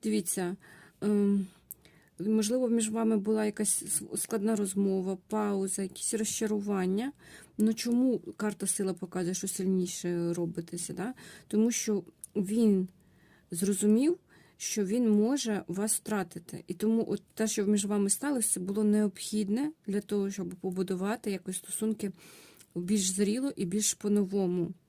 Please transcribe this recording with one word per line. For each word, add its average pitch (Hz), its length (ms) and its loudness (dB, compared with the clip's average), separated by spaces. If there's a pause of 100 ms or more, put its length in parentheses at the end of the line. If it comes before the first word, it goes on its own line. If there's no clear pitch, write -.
Дивіться, 196 520 -2 (460)
ем, 202 460 2 (720)
можливо, 220 500 2
між 226 200 2
вами 220 280 2
була 214 280 0
якась 208 380 0
с-, - 220 -4 (100)
складна 220 400 0
розмова, 190 640 0 (100)
пауза, 202 540 -2
якісь - 320 -6
розчарування. 208 1000 0 (460)
Ну 214 160 4
чому 240 460 2
карта - 480 -4
сила 190 260 0
показує, 180 400 -4
що 185 140 -4
сильніше 175 840 0
робитеся? 170 600 -6
Да? 190 200 -6 (340)
Тому 220 240 4
що 208 320 0 (320)
він 202 520 4 (640)
зрозумів, 208 680 4 (400)
що - 280 -2
він 226 240 2
може 214 580 2
вас 202 280 -2
втратити. 180 720 -6
І 180 60 -6
тому 220 340 2
от - 160 -4 (100)
те, 220 140 -2
що 208 180 0
між 208 200 4
вами 202 240 2
сталося, 269 440 0
це 208 60 -2
було 196 240 -2
необхідне 214 880 0 (160)
для 202 140 -2
того, 202 300 -2
щоб 190 180 -6
побудувати 190 840 -4
якось 185 260 -6
стосунки 214 540 -4 (640)
більш 190 360 0
зріло 214 440 0
і 202 100 -2
більш 202 280 0
по-новому. 190 800 0 (160)